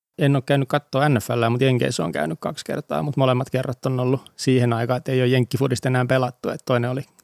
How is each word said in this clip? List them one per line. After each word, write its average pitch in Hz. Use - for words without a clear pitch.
En 143
oo 131
käynyt 139
kattoo 147
N 131
F -
L:ää, 120
mut 123
Jenkeissä 131
on 170
käynyt 156
kaksi 156
kertaa, 151
mut 147
molemmat 131
kerrat 131
on 131
ollut 127
siihen 123
aikaan, 120
että 135
ei 127
oo 127
jenkkifudista 127
enää 127
pelattu, 127
et -
toinen 123
oli 131